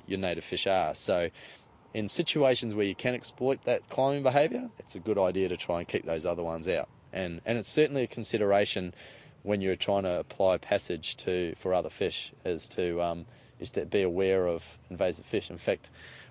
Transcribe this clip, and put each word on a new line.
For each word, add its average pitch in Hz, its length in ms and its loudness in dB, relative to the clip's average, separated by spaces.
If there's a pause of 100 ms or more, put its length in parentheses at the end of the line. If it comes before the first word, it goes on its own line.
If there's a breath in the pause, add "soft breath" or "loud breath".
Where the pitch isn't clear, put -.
your 95 120 -2
native 87 240 -2
fish - 240 -4
are. 90 280 2
So 87 340 2 (640 loud breath)
in 107 140 -4
situations 131 680 2
where 104 100 2
you 98 100 0
can 123 180 0
exploit 127 520 -2
that 120 240 0
climbing 139 340 2
behaviour, 160 460 4 (100)
it's - 160 -14
a 98 40 -12
good 98 180 0
idea 92 320 4
to 87 80 -2
try 85 220 -2
and 85 80 -6
keep - 180 -2
those 80 200 -2
other 87 180 -2
ones 82 240 -4
out. 87 200 0 (240)
And, 87 340 -6
and 117 120 0
it's 110 120 -6
certainly 143 340 2
a 117 40 0
consideration 101 840 0 (500 loud breath)
when 101 180 0
you're 95 140 0
trying 98 280 2
to 90 160 0
apply 92 380 2
passage - 600 -2
to, 90 400 -2
for 92 160 -2
other 87 160 2
fish, - 440 -4 (120)
is 90 240 -2
to, 87 320 -2
um, 85 240 -2 (340 loud breath)
is - 140 -8
to 85 120 -2
be 104 160 2
aware 92 460 4
of 85 300 -4 (120)
invasive 92 360 -2
fish. - 240 -2
In 90 80 -12
fact, - 320 -2 (420 loud breath)